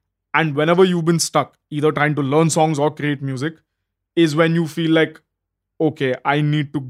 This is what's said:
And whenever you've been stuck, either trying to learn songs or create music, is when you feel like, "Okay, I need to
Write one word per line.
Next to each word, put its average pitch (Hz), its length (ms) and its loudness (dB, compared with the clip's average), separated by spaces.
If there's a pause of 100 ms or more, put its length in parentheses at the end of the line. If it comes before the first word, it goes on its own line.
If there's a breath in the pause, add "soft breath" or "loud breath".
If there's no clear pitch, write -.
(340)
And 151 200 0
whenever 170 300 4
you've 175 220 0
been 170 120 2
stuck, - 380 -2 (140)
either 151 200 0
trying 147 260 0
to 147 40 -2
learn 151 300 2
songs 160 280 0
or 147 160 0
create 143 280 -6
music, 135 320 -8 (600)
is 160 220 2
when 165 180 2
you 170 120 0
feel 160 240 -4
like, 156 320 0 (580)
"Okay, 143 340 -2 (120)
I 143 160 2
need 147 320 -2
to 143 160 -6